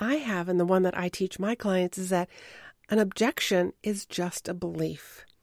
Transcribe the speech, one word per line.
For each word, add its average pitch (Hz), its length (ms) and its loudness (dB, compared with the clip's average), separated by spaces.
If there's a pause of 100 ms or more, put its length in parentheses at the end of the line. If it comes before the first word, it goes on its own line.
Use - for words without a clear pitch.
I 247 160 0
have 202 320 -4
and 185 100 4
the 175 60 6
one 185 180 4
that 185 160 0
I 180 100 -2
teach 185 300 -4
my 202 160 -2
clients 185 440 0
is 185 120 -4
that 180 180 0 (600)
an 214 100 4
objection 196 840 2
is 208 240 -4
just - 420 -6
a 170 60 -4
belief. 165 720 -6 (180)